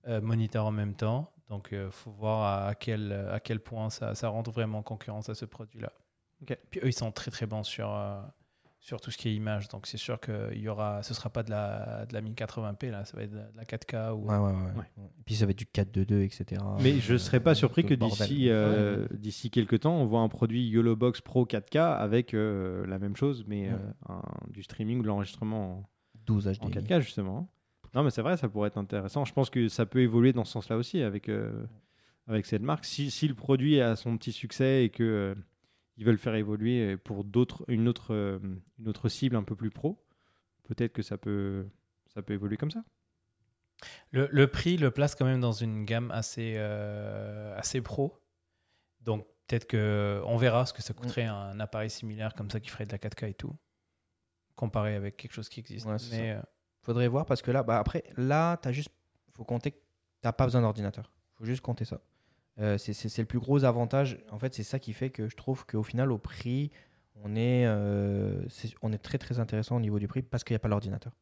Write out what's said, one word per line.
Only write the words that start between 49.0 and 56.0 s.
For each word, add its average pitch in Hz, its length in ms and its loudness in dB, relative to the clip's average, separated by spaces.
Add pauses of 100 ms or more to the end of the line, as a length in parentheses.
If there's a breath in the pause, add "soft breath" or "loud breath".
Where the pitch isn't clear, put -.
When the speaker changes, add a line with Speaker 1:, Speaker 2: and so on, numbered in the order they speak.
Speaker 1:
Donc 110 260 -2 (200)
peut-être 117 200 0
que 104 600 2
on 117 100 2
verra 120 300 4
ce - 60 -8
que - 100 -12
ça - 120 -8
coûterait 120 320 -4
Speaker 3:
Mm. 110 80 -2
Speaker 1:
un 101 260 -8
appareil 110 300 -4
similaire 107 440 -8
comme 104 160 -8
ça 107 100 -2
qui - 100 -14
ferait 110 160 -8
de 98 60 -8
la 101 60 -6
quatre 107 180 -8
K - 80 -8
et 101 100 -6
tout, - 220 -10 (1000)
comparé 107 380 -2
avec 101 220 -6
quelque - 160 -16
chose 107 160 -10
qui - 120 -14
existe. 110 260 -12
Speaker 3:
Ouais, 107 120 -2
c'est 117 180 -8